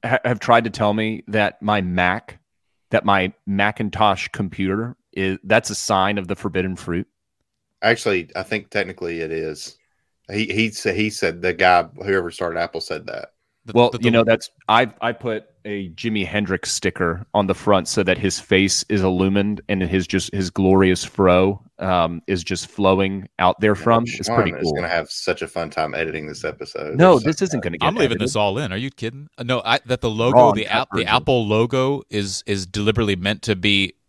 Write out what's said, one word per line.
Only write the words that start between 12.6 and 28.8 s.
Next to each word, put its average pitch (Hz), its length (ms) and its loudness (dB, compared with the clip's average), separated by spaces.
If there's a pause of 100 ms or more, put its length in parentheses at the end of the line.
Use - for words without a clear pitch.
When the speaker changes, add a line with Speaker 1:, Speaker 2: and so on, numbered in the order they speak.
Speaker 2:
said 80 260 -10
that. - 260 -12 (360)
Speaker 3:
The, 104 60 -12
Speaker 1:
Well, 120 160 6
Speaker 3:
the, 123 80 -8
Speaker 1:
you 113 60 -6
Speaker 3:
the 120 60 4
Speaker 1:
know, 117 140 4
that's, 113 260 0 (160)
I, 113 240 4 (120)
I 117 100 -2
put 110 320 -6 (220)
a 101 240 -8
Jimi 107 340 -4
Hendrix 95 480 -2
sticker 90 640 -2
on 104 120 2
the 92 80 0
front 95 320 2
so - 160 -2
that 90 140 2
his - 240 -2
face 95 480 2
is 101 140 0
illumined 95 680 0
and 95 140 0
his, 90 240 0
just - 260 -4
his 95 160 -4
glorious 95 560 4
fro, 95 580 4 (160)
um, 87 480 0
is 92 160 -2
just - 260 -6
flowing 95 600 2 (100)
out 90 220 2
there 104 140 4
Speaker 2:
Man, - 80 -10
Speaker 1:
from. 117 240 4
Speaker 2:
Sean 117 140 -10
Speaker 1:
It's 101 100 -6
pretty 110 220 0
Speaker 2:
is 71 100 -6
Speaker 1:
cool. 82 100 0
Speaker 2:
gonna 85 160 -4
have 82 220 -2
such - 320 -4
a 85 40 -8
fun 82 220 -6
time 78 260 -4
editing 80 320 -6
this 76 180 -14
episode. - 520 -8
Speaker 1:
No, 170 200 6
Speaker 2:
It's 113 80 0
so 139 40 0
Speaker 1:
this 156 140 -2
isn't 170 160 -4
Speaker 2:
fun. - 20 -4
Speaker 1:
gonna 87 160 -6
get 117 100 -2
Speaker 3:
I'm 170 80 0
leaving 151 180 0
Speaker 1:
edited. 104 100 -4
Speaker 3:
this 131 140 -4
all 104 200 0
in. 127 160 -6
Are 95 60 -6
you 131 120 -8